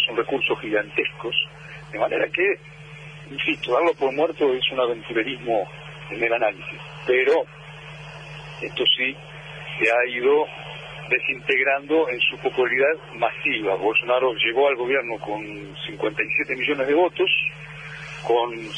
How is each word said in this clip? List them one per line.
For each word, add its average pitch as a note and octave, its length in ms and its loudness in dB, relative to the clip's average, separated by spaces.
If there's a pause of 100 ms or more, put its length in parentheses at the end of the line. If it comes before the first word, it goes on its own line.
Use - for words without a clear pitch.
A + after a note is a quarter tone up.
son A2+ 100 -2
recursos B2+ 440 0
gigantescos, G#2 720 -2 (560)
de G#2+ 80 -8
manera B2+ 300 2
que, F#3 300 2 (720)
insisto, C#3+ 420 -2
darlo D#3+ 220 4
por C3+ 180 2
muerto D3 400 2
es B2+ 200 2
un C3 80 0
aventurerismo A#2 880 0 (420)
en G#2+ 120 -6
el A#2 100 2
análisis, A2 480 0 (260)
pero B2+ 380 6 (1160)
esto - 220 -4 (120)
sí C3 180 -2 (640)
se A2 120 4
ha B2 180 4
ido C3+ 380 4 (640)
desintegrando C#3 1000 2
en B2 120 -2
su - 180 0
popularidad C3 560 4 (200)
masiva. A2 600 0
Bolsonaro A2+ 600 4
llegó A2+ 340 4
al C3+ 80 2
gobierno B2 420 0
con G#2 240 -6 (440)
cincuenta G#2+ 360 -2
y G#2+ 140 -4
siete C#3 200 -2
millones C3+ 300 0
de C#3+ 80 4
votos, F3+ 360 4 (960)
con A#2 300 2 (220)